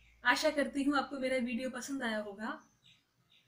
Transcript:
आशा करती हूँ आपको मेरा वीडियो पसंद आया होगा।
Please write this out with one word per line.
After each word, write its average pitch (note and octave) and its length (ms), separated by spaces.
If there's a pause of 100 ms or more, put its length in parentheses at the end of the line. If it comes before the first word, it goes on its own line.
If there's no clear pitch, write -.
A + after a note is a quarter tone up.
(240)
आशा C#4+ 260
करती C#4+ 320
हूँ C#4+ 160
आपको - 200
मेरा C4 180
वीडियो B3 340
पसंद B3+ 320
आया A3 160
होगा। G#3+ 460 (840)